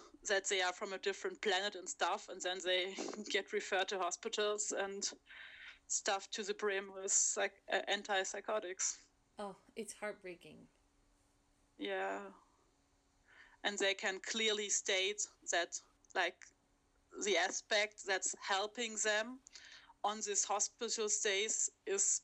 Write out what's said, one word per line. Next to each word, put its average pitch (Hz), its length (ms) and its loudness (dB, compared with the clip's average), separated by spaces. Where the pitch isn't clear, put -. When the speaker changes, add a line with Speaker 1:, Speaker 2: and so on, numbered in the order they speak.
Speaker 1:
that 196 200 2
they 190 140 4
are 180 100 2
from 196 220 -6
a 185 40 -4
different 190 440 -4
planet 196 320 2
and 180 140 -10
stuff, 185 420 0
and 185 100 -10
then 180 240 -2
they 185 320 2
<laughs> - 340 -6
get 196 220 0
referred 196 360 2
to 196 100 -2
hospitals 208 760 0
and 196 400 -2
stuff - 440 0
to 220 120 -4
the 202 120 0
brim 196 400 0
with 196 180 -2
psych-, - 500 2
uh, 190 80 4
antipsychotics. 202 1040 0
Speaker 2:
Oh, 202 180 -8
it's 214 160 -6
heartbreaking. 175 640 -10
Speaker 1:
Yeah. 196 420 -2
And 202 140 -4
they 196 160 4
can 190 260 -2
clearly 214 480 0
state 196 580 0
that, 175 300 0
like, 180 220 2
the 202 120 4
aspect 202 720 2
that's 190 280 2
helping 214 580 0
them 220 340 2
on 208 200 0
this 202 200 2
hospital 214 640 0
stays 214 600 2
is - 380 2